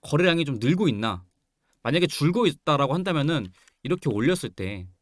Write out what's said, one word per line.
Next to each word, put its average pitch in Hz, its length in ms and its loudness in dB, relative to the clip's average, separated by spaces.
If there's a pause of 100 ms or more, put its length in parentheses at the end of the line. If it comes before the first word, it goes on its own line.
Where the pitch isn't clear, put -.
거래량이 165 440 2
좀 135 140 -4
늘고 175 280 2
있나, 104 360 -2 (600)
만약에 165 240 2
줄고 180 400 0
있다라고 143 460 0
한다면은 160 540 0 (360)
이렇게 156 260 -2
올렸을 123 400 0
때 92 380 -8 (140)